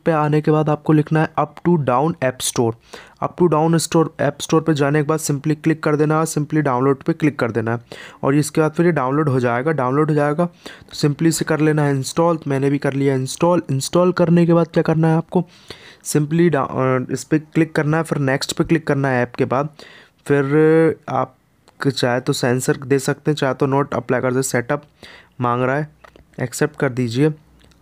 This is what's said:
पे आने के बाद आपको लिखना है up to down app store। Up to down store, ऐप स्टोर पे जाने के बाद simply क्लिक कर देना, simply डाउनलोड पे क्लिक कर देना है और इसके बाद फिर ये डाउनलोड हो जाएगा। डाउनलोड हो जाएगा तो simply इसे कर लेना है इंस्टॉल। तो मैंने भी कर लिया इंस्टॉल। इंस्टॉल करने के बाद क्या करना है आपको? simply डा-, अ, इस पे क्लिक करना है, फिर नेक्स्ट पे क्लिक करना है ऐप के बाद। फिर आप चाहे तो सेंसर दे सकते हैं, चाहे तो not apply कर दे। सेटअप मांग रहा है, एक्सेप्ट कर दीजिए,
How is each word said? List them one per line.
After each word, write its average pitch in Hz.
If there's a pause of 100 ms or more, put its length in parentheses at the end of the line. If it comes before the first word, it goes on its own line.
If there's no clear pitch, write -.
पे 170
आने 151
के 156
बाद 156
आपको 151
लिखना 156
है 156 (100)
up 151 (200)
to 156
down 131
app 127
store। 117 (500)
Up 139 (120)
to 175
down 160
store, 160 (140)
ऐप 131
स्टोर 160
पे 160
जाने 143
के 147
बाद 156
simply 147
क्लिक 160
कर 151
देना, 156
simply 151
डाउनलोड 139
पे 165
क्लिक 151
कर 117
देना 113
है 120 (440)
और 135
इसके 151
बाद 156
फिर 170
ये 175
डाउनलोड 143
हो 131
जाएगा। 123
डाउनलोड 139
हो 156
जाएगा 147
तो -
simply 143
इसे 156
कर 156
लेना 151
है 143
इंस्टॉल। 165
तो 165
मैंने 139
भी 139
कर 139
लिया 139
इंस्टॉल। 170 (100)
इंस्टॉल 175
करने 170
के 170
बाद 165
क्या 160
करना 160
है 160
आपको? 165 (580)
simply 156
डा-, 139
अ, 127
इस 123
पे 156
क्लिक 160
करना 151
है, 165
फिर 160
नेक्स्ट 135
पे 165
क्लिक 160
करना 139
है 127
ऐप 120
के 131
बाद। 143 (560)
फिर 143 (640)
आप 127 (600)
चाहे 123
तो 139
सेंसर 131
दे 135
सकते -
हैं, 143
चाहे 135
तो 139
not 139
apply 123
कर 127
दे। 131
सेटअप 131 (580)
मांग 123
रहा 131
है, 151 (420)
एक्सेप्ट 147
कर 143
दीजिए, 127 (480)